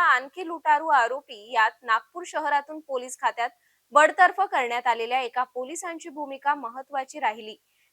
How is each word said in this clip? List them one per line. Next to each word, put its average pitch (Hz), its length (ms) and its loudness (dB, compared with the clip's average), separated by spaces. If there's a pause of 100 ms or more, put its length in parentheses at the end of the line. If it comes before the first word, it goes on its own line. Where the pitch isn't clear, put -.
आणखी 285 420 0
लुटारू 311 400 0
आरोपी 240 680 0
यात 330 180 4 (120)
नागपूर 233 440 -2
शहरातून 302 520 -2
पोलीस 254 420 -8
खात्यात 233 280 -2 (440)
बडतर्फ 349 480 6
करण्यात 254 460 0
आलेल्या 233 340 0
एका 247 220 -4
पोलिसांची 330 680 -10
भूमिका 277 460 -4
महत्त्वाची 269 640 -10
राहिली. 220 360 -6 (380)